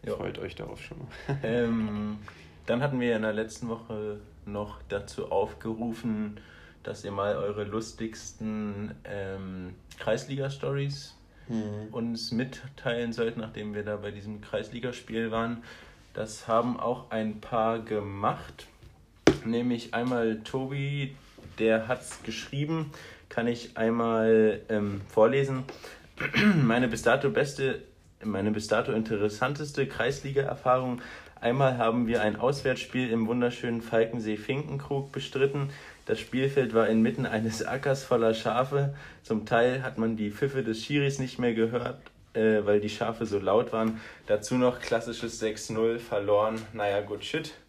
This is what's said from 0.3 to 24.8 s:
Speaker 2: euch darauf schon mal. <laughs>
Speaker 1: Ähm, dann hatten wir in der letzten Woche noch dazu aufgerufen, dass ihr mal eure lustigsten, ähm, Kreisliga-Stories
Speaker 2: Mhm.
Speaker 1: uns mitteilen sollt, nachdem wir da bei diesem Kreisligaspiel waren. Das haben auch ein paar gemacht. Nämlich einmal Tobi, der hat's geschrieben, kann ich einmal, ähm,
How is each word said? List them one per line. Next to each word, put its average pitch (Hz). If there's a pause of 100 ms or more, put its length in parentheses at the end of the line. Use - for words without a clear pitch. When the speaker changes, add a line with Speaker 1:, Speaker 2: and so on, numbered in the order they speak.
Speaker 2:
euch -
darauf -
schon -
mal. -
<laughs> -
Speaker 1:
Ähm, 110 (480)
dann 123
hatten 139
wir 120
in 107
der 110
letzten 110
Woche 107 (240)
noch 104 (100)
dazu -
aufgerufen, 107 (440)
dass -
ihr 101
mal 101
eure 101
lustigsten, 107 (100)
ähm, 95 (240)
Kreisliga-Stories 139 (360)
Speaker 2:
Mhm. 107
Speaker 1:
uns 117
mitteilen 120
sollt, 113
nachdem 107
wir 104
da 104
bei 104
diesem 104
Kreisligaspiel 113
waren. 117 (500)
Das -
haben 117
auch 120
ein 110
paar 113
gemacht. 104 (800)
Nämlich 117
einmal 117
Tobi, 139 (460)
der 110
hat's -
geschrieben, 147 (380)
kann 117
ich 120
einmal, 113
ähm, 101